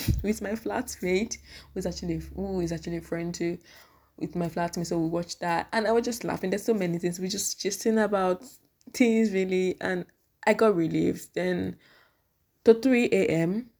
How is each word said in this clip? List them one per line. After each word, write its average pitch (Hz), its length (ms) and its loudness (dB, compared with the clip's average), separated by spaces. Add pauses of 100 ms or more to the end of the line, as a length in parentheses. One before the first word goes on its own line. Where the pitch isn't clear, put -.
<laughs> - 200 2
with 214 180 -2
my 202 100 -6
flatmate, 208 840 -2 (360)
who's 185 120 -6
actually, 170 360 -4 (140)
who 190 260 -4
is 170 100 -2
actually 170 260 -6
a 165 40 -6
friend 170 320 -6
too, 175 260 -4 (580)
with - 180 -8
my 175 140 -2
flatmate. 170 380 -4
So 175 100 -2
we 165 100 0
watched 170 340 -4
that, 170 300 -2
and 220 160 0
I 220 40 2
was 233 120 4
just 233 200 -6
laughing. 185 260 -4
There's 196 160 -2
so 233 80 2
many 180 240 0
things. 175 220 -4
We 185 80 -4
just 196 320 -4
gisting 220 440 0
about 190 400 0 (500)
things, 226 380 4
really, 185 480 0
and 185 260 -4 (400)
I 220 80 6
got 214 220 4
relieved. 165 600 0
Then 180 420 -2 (880)
to 226 80 10
three 240 380 4
A 190 160 4
M, 175 420 0 (100)